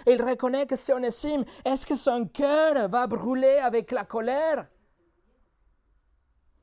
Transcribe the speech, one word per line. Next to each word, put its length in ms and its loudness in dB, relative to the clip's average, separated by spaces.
et 60 8
il 100 2
reconnaît 420 -2
que 100 -4
c'est 180 -2
Onésime ? 500 -2
Est-ce 220 -2
que 100 -2
son 300 0
cœur 600 0
va 180 0
brûler 520 2
avec 340 0
la 120 -2
colère ? 600 -2